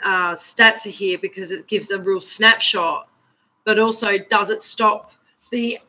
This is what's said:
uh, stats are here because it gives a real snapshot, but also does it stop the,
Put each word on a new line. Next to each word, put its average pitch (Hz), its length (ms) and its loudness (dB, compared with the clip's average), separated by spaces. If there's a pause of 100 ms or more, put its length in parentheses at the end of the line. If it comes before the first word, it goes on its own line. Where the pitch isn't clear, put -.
uh, 185 280 0
stats 220 540 2
are 202 40 -10
here 185 280 -4
because 185 340 -8
it 175 140 -12
gives 214 240 -4
a 196 80 -4
real 190 220 -4
snapshot, 190 880 2 (560)
but 208 140 2
also 220 400 2
does 202 320 -2
it 208 120 -4
stop - 500 0 (380)
the, 233 280 -4 (100)